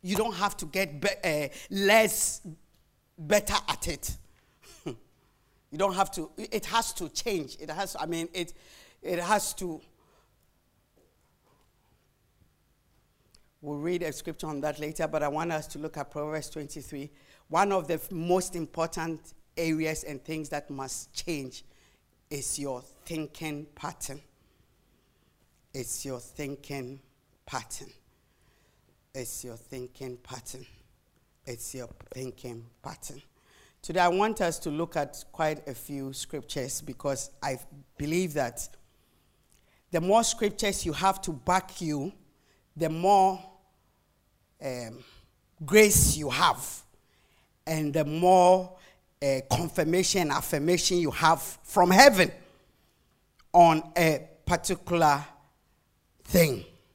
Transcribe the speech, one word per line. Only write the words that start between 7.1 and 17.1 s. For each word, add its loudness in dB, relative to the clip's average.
It -14
has, -6
I -4
mean, -4
it, -6
it -4
has 0
to. -8
We'll -8
read -2
a -4
scripture -10
on -6
that -4
later, -4
but -2
I 0
want -4
us -6
to -12
look -10
at -10
Proverbs -8
twenty-three. -12